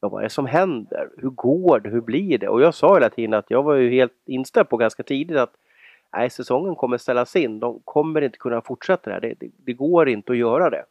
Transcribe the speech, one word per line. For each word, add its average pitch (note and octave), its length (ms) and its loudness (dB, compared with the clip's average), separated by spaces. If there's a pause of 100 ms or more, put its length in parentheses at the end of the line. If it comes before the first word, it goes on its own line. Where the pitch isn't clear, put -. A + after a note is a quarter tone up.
"Ja, G2+ 80 -4
vad G2+ 120 -8
är - 20 -4
det A2 60 -4
som C#3+ 160 -4
händer? D3 720 -2
Hur C3 120 -6
går D#3 500 2
det? G#2 100 -10
Hur A2+ 120 -2
blir C#3 360 -2
det?" G2 100 -4
Och G#2+ 140 2
jag D#3+ 120 6
sa F3 200 4
hela C3+ 160 4
tiden A2 240 -4
att G#2 180 -2
jag B2+ 120 2
var D3 120 2
ju B2+ 140 4
helt B2 240 2 (120)
inställd C3 440 0
på A#2+ 80 -2
ganska A2+ 260 0
tidigt D3 340 -4
att, B2 160 0 (600)
"Nej, A#2+ 160 -2
säsongen D3 460 -4
kommer B2 220 -2
ställas A#2+ 380 -2
in. A2+ 240 -2
De A#2 240 -6
kommer D#3 380 0
inte C3+ 160 -4
kunna A#2+ 240 -4
fortsätta - 480 -4
det G2+ 40 -6
här. F#2 80 -8
Det, A#2 180 -6
det, - 180 -14
det B2+ 160 -8
går D3+ 360 2
inte G#2+ 220 -2
att B2 60 0
göra A#2+ 320 2
det." E2 220 -6